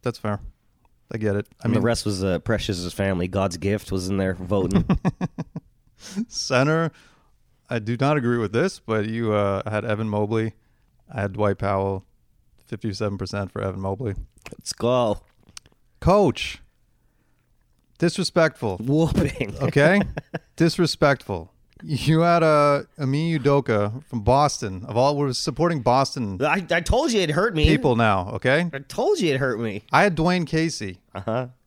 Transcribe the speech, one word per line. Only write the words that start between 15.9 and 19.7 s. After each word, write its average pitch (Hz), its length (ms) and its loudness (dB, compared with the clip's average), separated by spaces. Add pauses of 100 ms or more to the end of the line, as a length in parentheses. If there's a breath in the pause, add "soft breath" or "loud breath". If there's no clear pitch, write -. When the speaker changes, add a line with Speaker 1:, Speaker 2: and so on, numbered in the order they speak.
Speaker 1:
Coach. 180 600 2 (1400)
Disrespectful. 160 800 0
Speaker 2:
Whooping. 139 840 0
Speaker 1:
Okay? 147 400 4 (280)